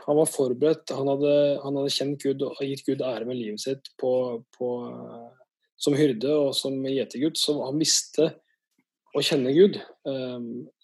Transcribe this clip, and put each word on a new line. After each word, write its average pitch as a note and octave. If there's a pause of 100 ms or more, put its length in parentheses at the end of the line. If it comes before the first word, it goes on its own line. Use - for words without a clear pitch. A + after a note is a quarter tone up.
Han D3
var D#3
forberedt, C#3
han C#3
hadde, C#3+ (260)
han C#3+
hadde C#3
kjent C#3+
Gud C#3
og -
gitt C3+
Gud C3+
ære A#2
med B2+
livet G#2+
sitt C3+
på, B2+ (480)
på, B2 (1080)
som C#3+
hyrde C3+
og C#3+
som C3+ (100)
gjetergutt, C3+
så D3
han C#3
visste - (840)
å C#3+
kjenne C#3
Gud. F#3+ (280)
Ehm, B2 (180)